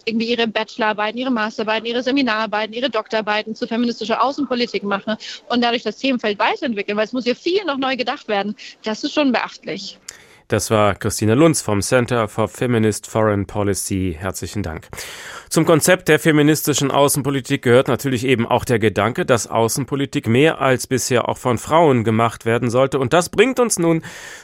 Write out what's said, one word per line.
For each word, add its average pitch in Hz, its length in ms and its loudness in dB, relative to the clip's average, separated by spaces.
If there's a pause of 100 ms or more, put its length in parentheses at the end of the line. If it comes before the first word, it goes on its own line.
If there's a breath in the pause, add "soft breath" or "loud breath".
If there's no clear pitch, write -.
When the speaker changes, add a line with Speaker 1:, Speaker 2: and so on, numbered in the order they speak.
Speaker 1:
irgendwie 226 260 -2
ihre 233 200 0
Bachelorarbeiten, 214 680 -2
ihre 254 140 -2
Masterarbeiten, 220 540 -2
ihre 233 180 -2
Seminararbeiten, 220 720 0
ihre 240 160 -2
Doktorarbeiten 214 680 -2
zu 247 120 -6
feministischer 226 540 -2
Außenpolitik 240 640 -2
machen 202 320 -4 (320 loud breath)
und 240 140 0
dadurch 240 220 0
das 208 120 -4
Themenfeld 226 440 -2
weiterentwickeln, 226 580 -2
weil 214 80 0
es 208 80 -8
muss 247 120 -4
ja 240 100 0
viel 381 280 -2
noch 285 140 -4
neu 262 180 -2
gedacht 254 320 -6
werden. 208 260 -2 (300 loud breath)
Das 220 220 -6
ist 285 80 -6
schon 285 180 2
beachtlich. 196 640 -6 (500 loud breath)
Speaker 2:
Das 110 220 -2
war 104 240 4
Christina 107 400 0
Lunz 156 300 4
vom 101 180 0
Center 120 460 2
for 107 200 -2
Feminist 113 600 0
Foreign 104 400 0
Policy. 98 680 -2
Herzlichen 92 460 -6
Dank. 82 280 -8 (600 loud breath)
Zum 165 160 2
Konzept 180 420 4
der 156 120 4
feministischen 147 720 2
Außenpolitik 139 720 0
gehört 123 240 6
natürlich 131 380 -2
eben 117 200 2
auch - 180 0
der 120 140 0
Gedanke, 107 480 0
dass 123 220 0
Außenpolitik 135 800 -2
mehr 135 340 4
als 127 240 2
bisher 123 440 0
auch 117 100 -6
von 120 180 0
Frauen 143 460 4
gemacht 113 420 0
werden 120 240 0
sollte. 131 300 2
Und 131 140 0
das 175 160 2
bringt 254 300 2
uns 233 200 0
nun 165 240 2 (400 loud breath)